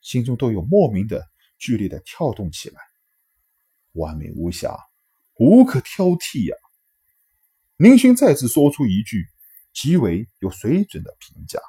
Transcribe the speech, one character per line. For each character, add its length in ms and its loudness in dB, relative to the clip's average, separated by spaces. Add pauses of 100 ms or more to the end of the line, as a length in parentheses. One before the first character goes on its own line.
心 240 -6
中 120 -6
都 140 -2
有 100 -4
莫 300 2
名 160 -4
的 240 -10 (260)
剧 200 -6
烈 120 -4
的 120 -12
跳 320 -8
动 180 -10
起 180 -16
来。 120 -20 (1120)
完 260 -10
美 140 -14
无 180 -8
瑕， 260 -6 (640)
无 260 8
可 160 -4
挑 280 -4
剔 420 -4
呀。 60 -12 (1200)
宁 200 8
勋 200 6
再 180 4
次 140 -4
说 240 2
出 140 -4
一 180 -2
句 200 -8 (480)
极 240 -2
为 320 -2 (120)
有 100 -6
水 340 -4
准 200 -14
的 160 -20
评 260 -20
价。 220 -12